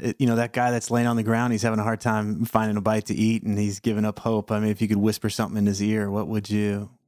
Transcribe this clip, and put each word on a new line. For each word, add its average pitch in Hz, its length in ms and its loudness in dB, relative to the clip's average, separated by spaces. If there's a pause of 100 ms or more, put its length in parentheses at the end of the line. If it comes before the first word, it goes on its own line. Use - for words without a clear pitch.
it, 117 160 -2
you 131 80 4
know, 117 80 4
that 117 180 0
guy 123 200 2
that's 117 180 -4
laying 120 160 2
on 117 80 2
the 113 80 0
ground, 117 300 2
he's 107 100 0
having 110 160 0
a 104 60 0
hard 110 160 0
time 107 440 0
finding 110 320 0
a 104 40 0
bite 107 260 0
to 104 80 -4
eat 110 300 2
and 104 120 0
he's 101 220 -2
giving 107 260 0
up 104 140 -4
hope. 110 320 -2
I 107 80 0
mean, 107 120 2
if 104 120 -2
you 107 60 2
could 104 80 2
whisper 104 340 0
something 110 280 -4
in 101 80 2
his 98 140 0
ear, 104 300 0
what 101 160 -4
would 104 240 -4
you, 104 400 -2 (180)